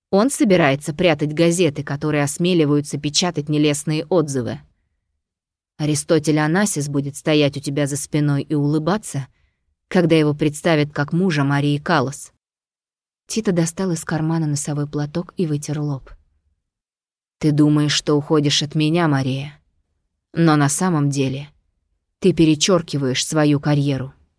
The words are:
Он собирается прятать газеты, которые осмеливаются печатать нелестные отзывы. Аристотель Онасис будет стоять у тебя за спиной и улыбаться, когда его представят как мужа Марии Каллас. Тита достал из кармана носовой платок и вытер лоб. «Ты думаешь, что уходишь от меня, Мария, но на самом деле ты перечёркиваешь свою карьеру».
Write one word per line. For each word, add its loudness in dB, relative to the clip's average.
Он 4
собирается 2
прятать 0
газеты, 2
которые -2
осмеливаются 0
печатать -4
нелестные 0
отзывы. -2
Аристотель 0
Онасис 0
будет -4
стоять 0
у -8
тебя -4
за -6
спиной 0
и -6
улыбаться, -2
когда 4
его 4
представят 0
как -4
мужа 2
Марии 0
Каллас. -2
Тита -2
достал -2
из -4
кармана -2
носовой -4
платок -6
и -2
вытер -4
лоб. -6
«Ты 2
думаешь, 2
что -2
уходишь 0
от -6
меня, 2
Мария, -4
но 4
на 2
самом 0
деле -4
ты 2
перечёркиваешь 0
свою 2
карьеру». -2